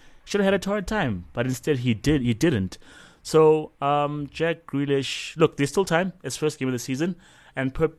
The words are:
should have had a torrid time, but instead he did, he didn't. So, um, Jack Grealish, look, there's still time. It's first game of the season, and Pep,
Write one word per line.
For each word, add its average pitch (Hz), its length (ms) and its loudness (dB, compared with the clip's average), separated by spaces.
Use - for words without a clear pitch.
should - 160 -2
have 196 60 4
had 196 100 4
a 190 40 2
torrid 196 280 -4
time, 131 460 -2
but 123 120 -2
instead 131 340 -2
he 120 140 0
did, 139 300 2
he 120 100 2
didn't. 107 460 0
So, 156 600 4
um, 147 500 0
Jack 165 340 -4
Grealish, 139 720 -4
look, 160 200 4
there's 139 120 2
still 196 160 0
time. 175 280 0
It's - 140 -8
first 151 200 -2
game 131 120 -2
of - 40 -2
the 120 60 -2
season, 147 360 -4
and 131 200 -4
Pep, 156 240 0